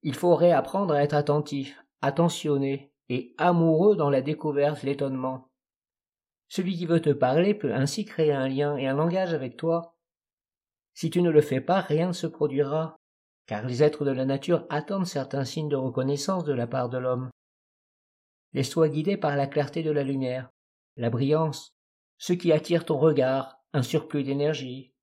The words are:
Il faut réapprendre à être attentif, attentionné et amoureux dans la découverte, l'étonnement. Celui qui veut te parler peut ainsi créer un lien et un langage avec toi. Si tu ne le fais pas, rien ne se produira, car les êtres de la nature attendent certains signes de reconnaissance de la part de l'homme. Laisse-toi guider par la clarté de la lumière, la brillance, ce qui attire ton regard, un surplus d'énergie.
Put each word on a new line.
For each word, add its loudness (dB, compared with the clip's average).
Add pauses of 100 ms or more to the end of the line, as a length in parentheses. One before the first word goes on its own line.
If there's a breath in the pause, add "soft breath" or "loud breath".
Il -4
faut 4
réapprendre 2
à 4
être 0
attentif, -2 (220)
attentionné 0 (180)
et -6
amoureux 4
dans 2
la 4
découverte, -2
l'étonnement. -4 (1000)
Celui -2
qui -6
veut 4
te 2
parler 4
peut -2
ainsi -2
créer 0
un 0
lien -2
et -4
un 0
langage 0
avec -6
toi. -4 (1000)
Si -4
tu 0
ne 4
le 8
fais 0
pas, 0
rien 0
ne -2
se -6
produira, -2 (480)
car -8
les 0
êtres 2
de 0
la -2
nature 0
attendent -4
certains -4
signes -6
de 0
reconnaissance -2
de -2
la -2
part -4
de -4
l'homme. -2 (1200)
Laisse-toi 2
guider -2
par -2
la 0
clarté -4
de -2
la 0
lumière, -4 (480)
la -2
brillance, 0 (480)
ce -2
qui 2
attire 2
ton -2
regard, 2 (160)
un 0
surplus -2
d'énergie. -4 (120)